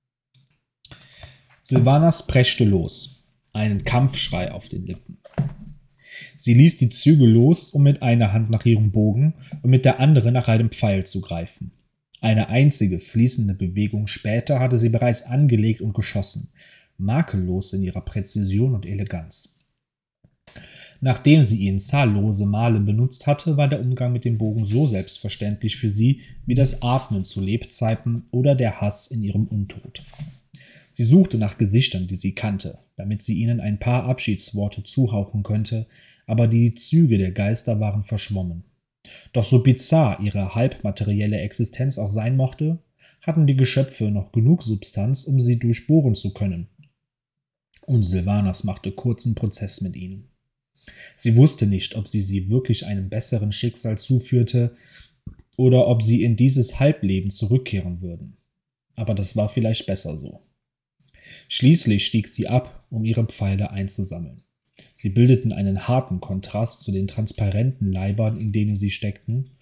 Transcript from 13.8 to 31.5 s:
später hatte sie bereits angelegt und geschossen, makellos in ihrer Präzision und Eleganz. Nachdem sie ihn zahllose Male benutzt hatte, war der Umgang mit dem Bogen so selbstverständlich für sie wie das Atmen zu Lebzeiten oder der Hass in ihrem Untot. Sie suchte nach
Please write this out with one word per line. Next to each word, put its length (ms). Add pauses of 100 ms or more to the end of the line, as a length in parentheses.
später 540
hatte 180
sie 100
bereits 340
angelegt 580
und 140
geschossen, 580 (460)
makellos 720
in 100
ihrer 180
Präzision 760
und 120
Eleganz. 720 (1400)
Nachdem 420
sie 180
ihn 180
zahllose 680
Male 340
benutzt 460
hatte, 300
war 120
der 120
Umgang 320
mit 120
dem 140
Bogen 260
so 220
selbstverständlich 880
für 120
sie 320 (260)
wie 80
das 280
Atmen 420
zu 160
Lebzeiten 920
oder 240
der 260
Hass 280
in 140
ihrem 240
Untot. 580 (880)
Sie 140
suchte 340
nach 200